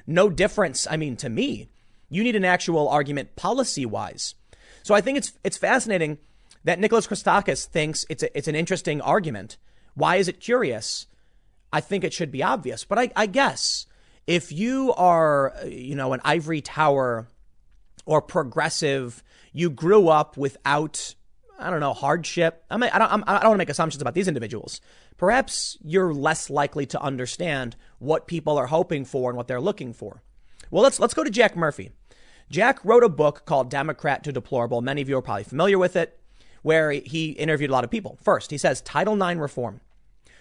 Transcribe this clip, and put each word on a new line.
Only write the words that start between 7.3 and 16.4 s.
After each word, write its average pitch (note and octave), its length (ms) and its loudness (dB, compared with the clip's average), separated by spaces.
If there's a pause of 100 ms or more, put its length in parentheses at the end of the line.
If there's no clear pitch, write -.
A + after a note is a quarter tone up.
thinks D3+ 440 -4
it's D#3 140 -6
a, C3+ 120 -6
it's C#3+ 120 -4
an D3 80 -2
interesting D#3+ 460 -2
argument. C#3 560 -2 (360)
Why D#3+ 220 2
is F#3+ 120 2
it F#3 120 -8
curious? F3 640 -2 (640)
I D3+ 100 0
think F#3+ 220 -4
it E3+ 100 -4
should D#3 180 -6
be C3+ 120 -4
obvious. D#3+ 420 -4
But G3+ 140 0
I, B3+ 160 0
I G#3+ 100 2
guess G#3+ 600 0 (400)
if E3+ 260 -2
you B3 420 0
are, D#3+ 640 4
uh, G3 100 -12
you B2+ 300 -10
know, C3+ 180 -2
an B2+ 100 -4
ivory D3+ 380 0